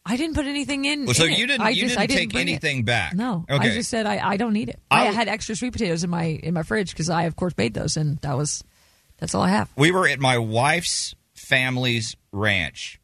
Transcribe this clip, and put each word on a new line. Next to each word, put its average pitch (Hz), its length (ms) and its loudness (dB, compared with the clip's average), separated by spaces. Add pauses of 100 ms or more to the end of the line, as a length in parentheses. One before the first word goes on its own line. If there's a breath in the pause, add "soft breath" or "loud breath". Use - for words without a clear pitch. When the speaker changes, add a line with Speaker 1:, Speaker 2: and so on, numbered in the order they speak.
Speaker 1:
I 214 120 0
didn't 311 180 -2
put 277 120 0
anything 277 360 -2
in, 285 220 -2
Speaker 2:
Well, - 80 2
so 160 100 4
Speaker 1:
in 160 80 4
it. 165 80 2
Speaker 2:
you 233 80 0
didn't, 269 140 0
Speaker 1:
I 220 80 4
Speaker 2:
you 202 140 2
Speaker 1:
just, - 80 0
Speaker 2:
didn't 196 100 2
Speaker 1:
I 208 60 2
didn't 269 120 2
Speaker 2:
take 180 140 -2
Speaker 1:
bring 175 160 0
it. - 20 0
Speaker 2:
anything 143 320 0
back? 110 320 0
Speaker 1:
No. 196 340 -2
Speaker 2:
Okay. 139 200 2
Speaker 1:
I 220 40 2
just 233 160 -4
said, 226 160 -2
"I, 208 260 0
I 202 40 0
don't 226 160 0
need 220 160 0
it." - 140 -12 (100)
I 247 160 4
Speaker 2:
I 208 40 2
Speaker 1:
had 214 180 0
extra 220 260 -4
sweet 247 160 -4
potatoes 175 320 -2
in 185 60 -2
my, 170 160 -2
in 165 280 -2
my 160 100 0
fridge 208 300 -2
'cause 160 160 -4
I, 165 140 2
of 165 140 -2
course, 180 200 -2
made 214 160 0
those, - 220 -4
and 156 240 0
that 143 160 -4
was, 147 300 -4 (520 soft breath)
that's - 160 -4
all - 100 2
I - 60 2
have. 208 280 2
Speaker 2:
We 151 140 6
were 180 180 4
at 135 100 0
my 127 200 4
wife's 123 760 0 (180)
family's 127 840 0 (160)
ranch. 98 720 -2